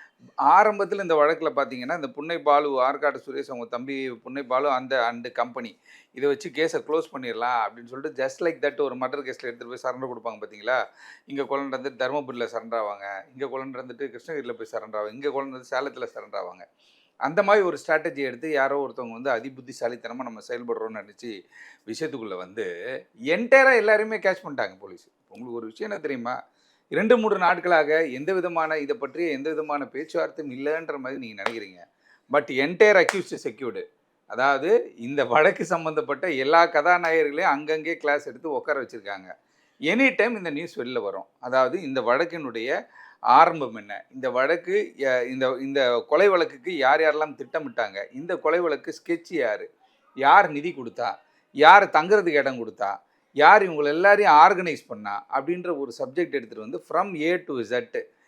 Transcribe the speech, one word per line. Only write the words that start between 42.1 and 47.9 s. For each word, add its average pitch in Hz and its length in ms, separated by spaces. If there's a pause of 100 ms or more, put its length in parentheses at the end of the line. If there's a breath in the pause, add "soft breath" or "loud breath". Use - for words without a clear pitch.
ஆரம்பம் 139 540
என்ன, 104 300 (100)
இந்த 127 160
வழக்கு, 170 720
அ, 127 220
இந்த, 127 360
இந்த 135 480
கொலை 190 220
வழக்குக்கு 160 400
யார் 147 300
யாரெல்லாம் 151 380
திட்டமிட்டாங்க, 117 720